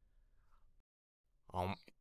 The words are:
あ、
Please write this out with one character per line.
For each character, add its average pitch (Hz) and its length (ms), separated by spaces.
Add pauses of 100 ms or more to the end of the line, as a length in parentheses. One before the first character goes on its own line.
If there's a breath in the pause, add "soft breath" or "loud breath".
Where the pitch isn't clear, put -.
(1500)
あ、 92 240 (260)